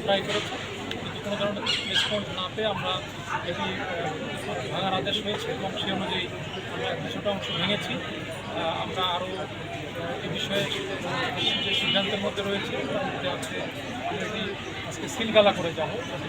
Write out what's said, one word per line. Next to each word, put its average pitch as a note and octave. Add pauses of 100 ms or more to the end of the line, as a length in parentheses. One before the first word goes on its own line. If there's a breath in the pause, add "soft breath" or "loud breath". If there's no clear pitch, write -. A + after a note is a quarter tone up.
ট্রাই G3+
করেছে, G#3 (360)
কিন্তু -
কোনো G3+
ধরনের G#3 (260)
রেসপন্স G3 (120)
না F#3
পেয়ে G#3+
আমরা F#3 (580)
এটি, G3
আহ, F#3+ (880)
ভাঙার F#3+
আদেশ G3+
হয়েছে G#3
এবং F#3+ (100)
সেই G3
অনুযায়ী F#3 (460)
আমরা E3 (120)
কিছুটা F3+
অংশ F#3+ (120)
ভেঙেছি। G3
আহ, - (100)
আমরা F3 (120)
আরও, F#3 (100)
আহ, - (800)
এ F#3
বিষয়ে - (1000)
যে -
সিদ্ধান্তের G3
মধ্যে G3+
রয়েছে, G3+ (140)
তার -
মধ্যে -
আছে - (520)
আমরা -
এটি - (460)
আজকে D#3
সিলগালা G#3
করে E3+
যাবো, D#3+ (120)
যাতে F#3